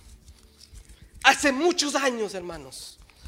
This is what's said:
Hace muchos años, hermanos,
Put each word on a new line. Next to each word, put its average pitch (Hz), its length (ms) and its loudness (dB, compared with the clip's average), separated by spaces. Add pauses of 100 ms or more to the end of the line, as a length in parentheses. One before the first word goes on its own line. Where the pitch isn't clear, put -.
(1200)
Hace 277 300 6
muchos 294 420 0
años, 240 400 -2
hermanos, 165 640 -12 (300)